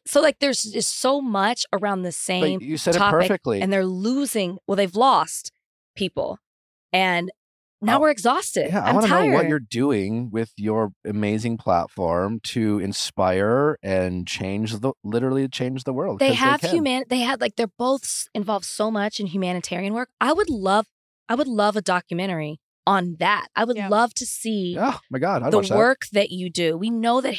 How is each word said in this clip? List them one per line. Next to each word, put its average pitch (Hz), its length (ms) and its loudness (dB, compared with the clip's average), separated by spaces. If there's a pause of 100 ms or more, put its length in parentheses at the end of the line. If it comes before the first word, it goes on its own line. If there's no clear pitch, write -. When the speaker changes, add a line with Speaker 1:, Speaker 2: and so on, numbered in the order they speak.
Speaker 1:
So, - 140 4
like, 311 180 2
there's 269 240 0
just 214 360 -4
so 269 220 2
much 214 520 0
around 196 300 -2
the 180 60 -4
Speaker 2:
But 160 60 -8
Speaker 1:
same 180 460 0
Speaker 2:
you 147 160 -4
said 170 180 2
it 180 40 4
Speaker 1:
topic, 196 220 4
Speaker 2:
perfectly. 175 400 0
Speaker 1:
and 190 120 0
they're 190 120 2
losing, 196 720 -2 (100)
well, 196 80 0
they've 190 200 0
lost 220 560 2 (440)
people. - 420 -4 (540)
And 185 400 -2 (500)
now 226 160 2
Speaker 2:
Oh, 285 40 2
Speaker 1:
we're 302 100 4
exhausted. 233 600 -2
Speaker 2:
yeah, 196 100 0
I - 80 0
Speaker 1:
I'm 247 60 4
Speaker 2:
wanna 220 140 4
know 180 160 4
what - 160 4
Speaker 1:
tired. 160 80 0
Speaker 2:
you're 151 100 0
doing 117 720 -2
with 113 240 -4
your 107 380 0 (100)
amazing 107 540 -2
platform 90 880 0
to 107 360 0
inspire 101 1040 0
and 92 420 -2
change 104 540 -6
the, 135 140 -2 (100)
literally 131 460 0
change 127 340 -6
the 135 80 -4
world, 139 280 -4
Speaker 1:
They 269 100 4
Speaker 2:
'cause - 20 4
they 240 40 2 (100)
Speaker 1:
have 277 160 2
Speaker 2:
can. - 80 -2
Speaker 1:
human-, 269 400 0
they 254 100 0
had, 254 220 -2
like, 233 160 -4
they're 233 100 0 (100)
both 262 260 0
s-, - 300 -8
involved 202 300 -2
so - 260 -2
much 214 300 -2
in 202 80 -4
humanitarian 180 680 -4
work. 247 160 -6 (120)
I 262 100 2
would 349 180 2
love, 208 360 2 (420)
I 233 80 0
would 277 140 0
love 208 260 2
a 214 60 0
documentary 175 800 -2 (260)
on 180 320 2
that. 185 340 2
I 233 120 2
would 240 100 0
Speaker 3:
Yeah. 202 140 -4
Speaker 1:
love 226 240 4
to 247 120 -8
see 185 540 -4
Speaker 2:
Oh 247 200 0 (120)
my 131 80 -4
God, 165 240 0
I'd 143 80 2
Speaker 1:
the 214 60 6
Speaker 2:
watch 196 100 2
that. 208 100 2
Speaker 1:
work 247 260 4 (100)
that 202 180 2
you 180 180 -6
do. 165 280 0
We 208 120 -2
know 233 300 2
that 254 200 -2